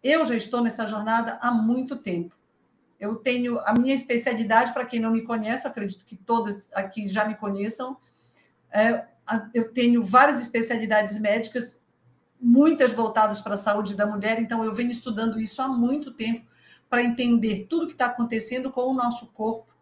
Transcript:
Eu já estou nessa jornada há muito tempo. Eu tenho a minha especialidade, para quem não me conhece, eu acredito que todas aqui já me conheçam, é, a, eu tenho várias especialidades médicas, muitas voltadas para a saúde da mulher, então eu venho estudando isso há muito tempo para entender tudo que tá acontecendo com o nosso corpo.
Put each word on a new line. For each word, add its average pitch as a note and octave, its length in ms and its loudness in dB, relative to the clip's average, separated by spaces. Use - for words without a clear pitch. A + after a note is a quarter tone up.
Eu D4+ 200 4
já A#3 120 0
estou A#3+ 260 -2
nessa A3+ 240 -2
jornada A3 560 -2
há A#3+ 100 0
muito A#3+ 440 0
tempo. F3 400 -6
Eu G#3+ 160 -4
tenho B3 440 -2
a G#3+ 140 0
minha C4 220 4
especialidade, A#3 760 0
para B3 140 -4
quem A#3+ 140 -4
não A3+ 120 0
me A3+ 120 2
conhece, A#3 420 -4
eu C#4 60 -6
acredito G3+ 340 -8
que - 100 -20
todas G#3 580 -4
aqui G3+ 340 -6
já G#3+ 180 0
me A3 100 -4
conheçam, A3+ 600 -6
é, A3+ 340 2
a, A3 280 -4
eu A3+ 200 0
tenho A#3+ 280 4
várias B3 380 6
especialidades G#3+ 800 0
médicas, A3 600 -4
muitas B3+ 540 6
voltadas G#3+ 480 2
para G#3 140 -6
a - 20 -4
saúde G3+ 380 -2
da G#3 100 0
mulher, G#3+ 340 -2
então A3+ 240 -2
eu A3 80 -2
venho A#3+ 200 -2
estudando A3+ 480 -4
isso A3 220 -6
há C4 60 -2
muito C4 460 -2
tempo A3+ 320 -4
para A#3+ 140 2
entender A#3 640 2
tudo E4 200 -2
que - 80 -12
tá B3+ 100 0
acontecendo A#3+ 680 -4
com B3 100 -4
o C4 120 0
nosso A#3+ 340 -2
corpo. A3+ 540 -6